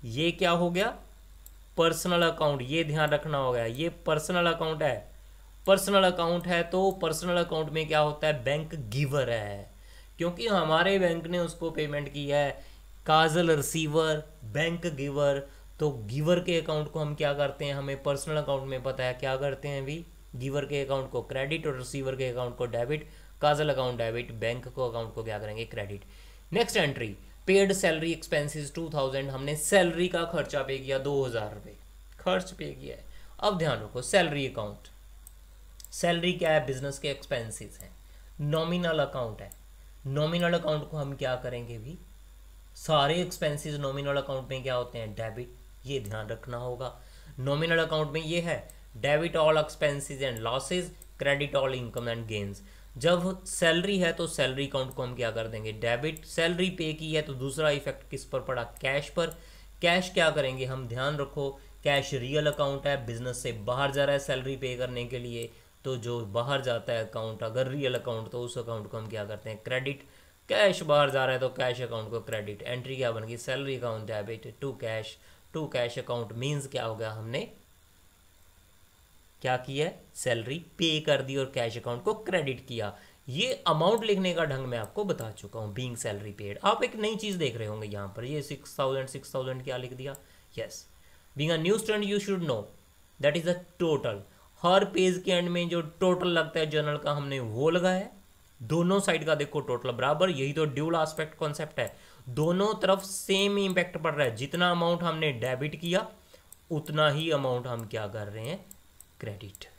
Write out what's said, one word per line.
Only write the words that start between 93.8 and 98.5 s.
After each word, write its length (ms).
total। 420
हर 240
page 380
के 80
एंड 160
में 200
जो 120
total 300
लगता 300
है 100
journal 260
का, 160
हमने 280
वो 300
लगाया 260
है। 140